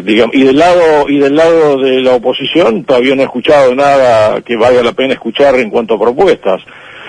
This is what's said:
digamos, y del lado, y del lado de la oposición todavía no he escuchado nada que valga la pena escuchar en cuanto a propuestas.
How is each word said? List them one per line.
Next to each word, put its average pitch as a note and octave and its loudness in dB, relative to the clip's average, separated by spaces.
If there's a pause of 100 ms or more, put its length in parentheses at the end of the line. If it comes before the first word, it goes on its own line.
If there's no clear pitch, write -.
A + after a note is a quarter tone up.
digamos, A2 -2
y C3+ 2
del C3+ 2
lado, D#3+ 2
y C#3+ 0
del C#3 0
lado D#3+ 2
de C3 -2
la B2+ 2
oposición D3 -2
todavía C3 0
no C#3 -2
he C3 0
escuchado C3 2
nada B2 0
que A#2 -6
valga B2 2
la A#2 -2
pena C3 -4
escuchar B2+ 0
en A#2+ -2
cuanto A2+ -2
a F#2+ -8
propuestas. B2 -2 (460)